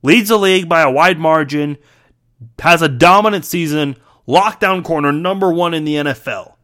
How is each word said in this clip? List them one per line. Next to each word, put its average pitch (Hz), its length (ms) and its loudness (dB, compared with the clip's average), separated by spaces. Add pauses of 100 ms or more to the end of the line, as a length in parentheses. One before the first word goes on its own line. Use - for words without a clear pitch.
Leads 202 260 2
the 220 100 2
league 190 300 0
by 165 140 4
a 139 80 2
wide 165 280 2
margin, 147 600 -2 (800)
has 165 240 0
a 160 60 0
dominant 180 580 2
season, 151 500 -4 (320)
lockdown 190 560 0
corner, 147 280 -2
number 185 380 -2
one 170 220 -2
in 156 120 -4
the 151 120 -2
N 147 100 -2
F 135 220 -6
L. 95 360 -12